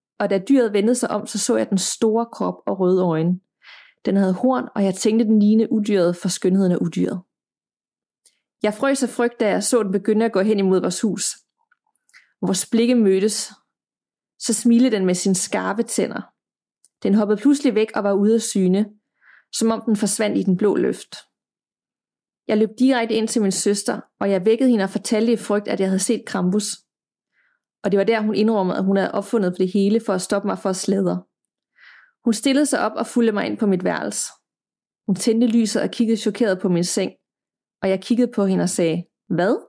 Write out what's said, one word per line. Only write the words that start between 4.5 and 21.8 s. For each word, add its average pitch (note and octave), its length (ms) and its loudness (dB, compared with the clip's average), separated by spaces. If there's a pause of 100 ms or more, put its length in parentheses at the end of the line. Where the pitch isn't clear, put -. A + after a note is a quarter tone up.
og G3+ 100 0
jeg F#3+ 100 0
tænkte, A3+ 300 0
den G#3+ 160 4
lignede G#3+ 320 4
udyret G3 440 2
for F#3 120 -6
skønheden F#3 440 2
af F3 40 2
udyret. F3 440 -2 (1400)
Jeg G#3 120 0
frøs C4+ 280 0
af A#3 60 0
frygt, A#3+ 320 -2
da G#3+ 80 2
jeg F#3 160 0
så A#3 180 2
den G3 100 -2
begynde G#3 340 0
at A3+ 60 -2
gå F#3 80 0
hen G#3+ 180 2
imod F#3+ 220 2
vores - 200 -4
hus. - 240 -2 (1160)
Vores F#3 280 -2
blikke A#3 240 2
mødtes. G#3 560 2 (880)
Så - 160 -4
smilede A#3+ 360 4
den G3 160 0
med F3+ 80 2
sine F#3 200 0
skarpe G3 480 -2
tænder. G3 400 -4 (800)
Den G3 120 2
hoppede G#3 260 2
pludselig C#4 340 2
væk G#3+ 200 2
og G#3 100 -2
var G3+ 80 2
ude G#3 220 4
af A3+ 60 2
syne, G3 460 2 (680)
som A3+ 180 0
om A3+ 160 -4
den A3 100 2
forsvandt G#3 420 -2
i G3 40 0
den F3+ 140 2
blå G3 200 2
luft. - 400 -4 (1300)